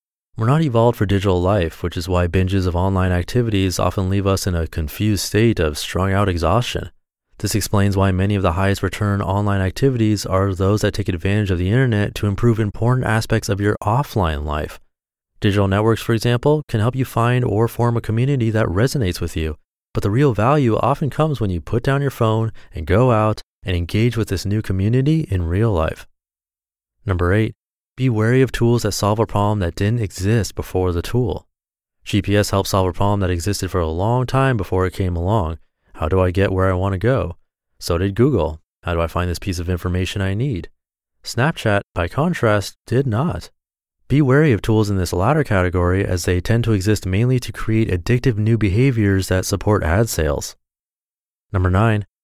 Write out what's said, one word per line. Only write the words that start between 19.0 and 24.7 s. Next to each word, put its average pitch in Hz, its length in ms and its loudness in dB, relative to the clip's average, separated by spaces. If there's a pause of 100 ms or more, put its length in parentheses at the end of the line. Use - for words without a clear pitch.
with - 160 -6
you, 80 220 -4 (340)
but - 120 -2
the 101 80 0
real 127 240 2
value 120 420 2
often 139 320 0
comes 151 320 -2
when 104 80 0
you 87 100 -2
put 110 220 -4
down 139 180 0
your 139 120 -2
phone 110 400 0 (240)
and 76 100 -8
go 117 240 4
out 107 320 2 (220)
and 90 120 -2
engage 107 400 0
with 110 120 -2
this 92 180 -4
new 104 160 0
community 123 600 2 (100)